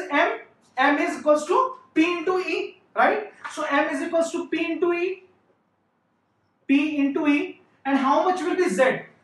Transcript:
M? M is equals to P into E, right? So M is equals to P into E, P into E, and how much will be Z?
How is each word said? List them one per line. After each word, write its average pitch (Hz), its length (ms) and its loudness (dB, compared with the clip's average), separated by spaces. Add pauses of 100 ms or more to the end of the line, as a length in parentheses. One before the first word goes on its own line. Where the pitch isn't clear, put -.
(100)
M? 339 280 0 (380)
M 285 220 2
is 339 200 -2
equals 302 280 2
to 523 300 2 (160)
P 339 260 2
into 370 200 0
E, - 420 -6 (140)
right? 262 380 0 (200)
So 302 180 -8
M 302 240 0
is 277 80 -4
equals 330 300 -2
to - 160 -6
P 330 240 -2
into 349 220 0
E, 370 300 -6 (1400)
P 294 300 2
into 277 300 0
E, 294 340 0 (240)
and 269 140 0
how 294 260 2
much 359 180 0
will 359 140 -2
be 370 120 2
Z? 214 320 2 (240)